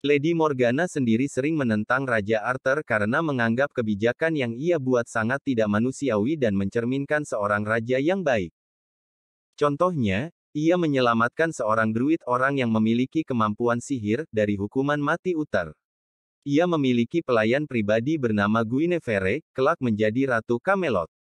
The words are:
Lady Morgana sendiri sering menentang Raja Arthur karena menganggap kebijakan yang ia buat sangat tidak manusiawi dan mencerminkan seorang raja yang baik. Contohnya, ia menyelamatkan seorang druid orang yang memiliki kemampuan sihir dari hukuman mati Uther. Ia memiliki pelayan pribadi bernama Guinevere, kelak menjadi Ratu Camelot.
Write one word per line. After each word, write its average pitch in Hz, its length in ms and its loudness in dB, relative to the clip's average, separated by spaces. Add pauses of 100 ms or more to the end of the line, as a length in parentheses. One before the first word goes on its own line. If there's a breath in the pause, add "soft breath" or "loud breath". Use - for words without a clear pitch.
Lady 147 320 2
Morgana 139 480 2
sendiri 123 400 0
sering 143 320 -2
menentang 120 480 0
Raja 110 400 -2
Arthur 131 400 -2
karena 113 400 0
menganggap 127 480 0
kebijakan 117 640 0
yang 120 160 -2
ia 160 240 0
buat 127 320 0
sangat 117 320 -2
tidak 113 240 0
manusiawi 117 720 0
dan 117 160 0
mencerminkan 123 720 -2
seorang 104 400 -2
raja 117 320 0
yang 170 240 0
baik. 113 320 -2 (1040)
Contohnya, 143 720 0 (220)
ia 160 240 2
menyelamatkan 135 800 0
seorang 110 400 0
druid 143 320 0
orang 131 320 0
yang 123 80 0
memiliki 113 560 0
kemampuan 117 560 0
sihir 120 560 -4
dari 104 240 0
hukuman 135 400 -2
mati 156 320 -2
Uther. 107 400 -4 (720)
Ia 143 240 2
memiliki 135 560 0
pelayan 117 400 2
pribadi 117 560 -2
bernama 107 400 0
Guinevere, 120 960 -2
kelak 139 240 0
menjadi 117 560 0
Ratu 117 240 -2
Camelot. 156 480 0 (160)